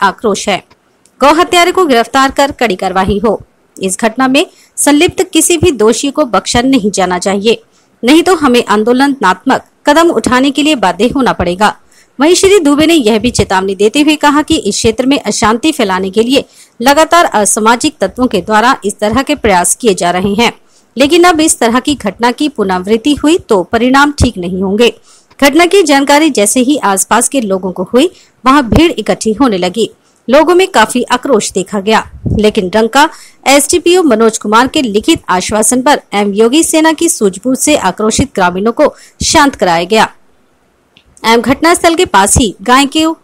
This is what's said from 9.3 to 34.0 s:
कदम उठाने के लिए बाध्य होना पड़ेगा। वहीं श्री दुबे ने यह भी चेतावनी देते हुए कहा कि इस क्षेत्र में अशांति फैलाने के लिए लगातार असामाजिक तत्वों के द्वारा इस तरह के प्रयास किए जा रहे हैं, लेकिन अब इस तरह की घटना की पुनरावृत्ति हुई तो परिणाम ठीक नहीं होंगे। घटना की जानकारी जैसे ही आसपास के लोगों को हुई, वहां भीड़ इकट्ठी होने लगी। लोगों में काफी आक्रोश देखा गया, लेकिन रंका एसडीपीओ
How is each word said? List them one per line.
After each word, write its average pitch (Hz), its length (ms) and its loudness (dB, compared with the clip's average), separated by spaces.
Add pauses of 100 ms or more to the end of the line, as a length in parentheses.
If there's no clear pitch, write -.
कदम 330 240 4
उठाने 254 400 0
के 294 120 -2
लिए 302 120 2
बाध्य 196 320 0
होना 254 260 0
पड़ेगा। 180 400 -2 (460)
वहीं 320 160 4
श्री 392 240 4
दुबे 285 260 2
ने 330 80 2
यह 233 260 2
भी 214 120 -2
चेतावनी 196 440 -2
देते 214 260 0
हुए 302 160 2
कहा 294 240 2
कि 311 160 -2
इस - 180 -4
क्षेत्र 233 300 -2
में 269 140 0
अशांति 226 520 -2
फैलाने 190 380 -4
के 220 140 0
लिए 254 220 -2 (340)
लगातार 311 540 2
असामाजिक 226 680 -2
तत्वों 240 260 -2
के 208 160 -4
द्वारा 214 320 0 (100)
इस 202 140 -6
तरह 220 220 -2
के 285 160 -4
प्रयास 180 380 0
किए 214 200 0
जा 175 160 -2
रहे 185 240 -2
हैं, 226 180 0 (440)
लेकिन 302 260 2
अब 349 180 2
इस 311 180 -2
तरह 233 200 2
की 285 160 -2
घटना 233 360 -2
की 294 180 -4
पुनरावृत्ति 202 680 -2
हुई 302 240 0
तो 202 260 -2
परिणाम 269 540 0
ठीक 240 180 0
नहीं 185 260 -6
होंगे। 208 300 0 (460)
घटना 285 260 2
की 392 180 2
जानकारी 285 480 2
जैसे 208 300 0
ही 262 240 0
आसपास 202 440 0
के 277 140 -4
लोगों 190 280 -4
को 180 140 -8
हुई, 285 240 0 (340)
वहां 269 220 2
भीड़ 285 280 2
इकट्ठी 214 400 -4
होने 220 260 0
लगी। 208 320 -2 (360)
लोगों 302 280 4
में 370 120 2
काफी 240 380 0
आक्रोश 247 460 -2
देखा 196 280 -6
गया, 202 240 0 (320)
लेकिन 208 340 0
रंका 226 380 2 (400)
एसडीपीओ 339 560 2